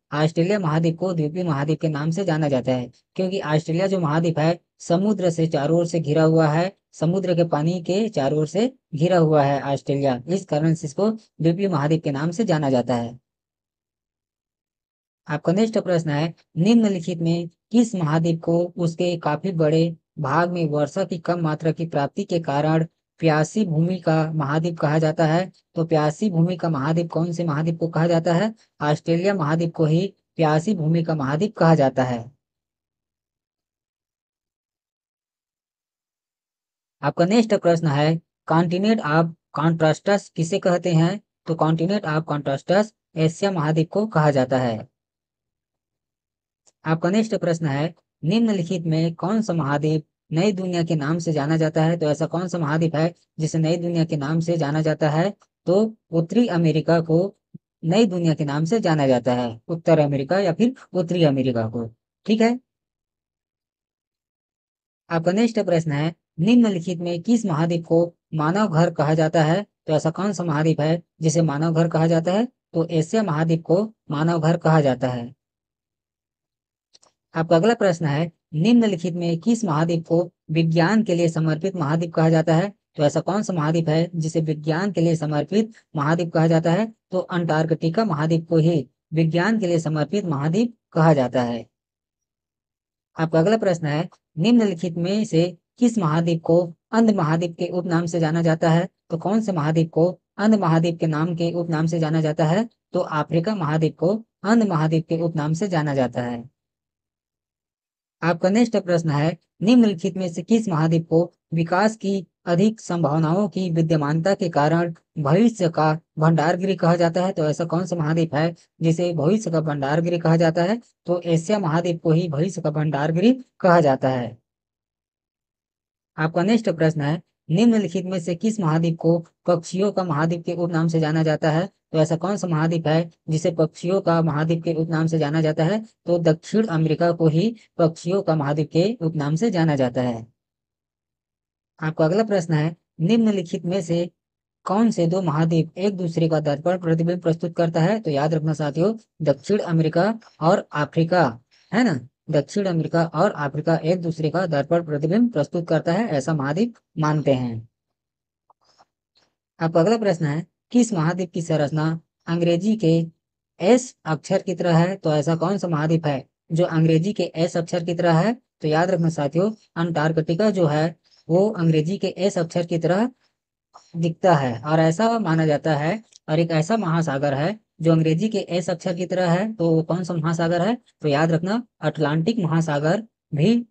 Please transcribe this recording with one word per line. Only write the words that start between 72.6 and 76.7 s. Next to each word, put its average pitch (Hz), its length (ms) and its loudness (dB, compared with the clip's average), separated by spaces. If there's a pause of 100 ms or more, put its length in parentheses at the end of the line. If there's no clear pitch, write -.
तो 165 140 0
एशिया 170 360 0
महाद्वीप 165 400 0
को 185 200 2 (280)
मानव 160 300 0
घर 165 180 2
कहा 156 220 4
जाता 127 280 0
है। 123 240 -8 (2000)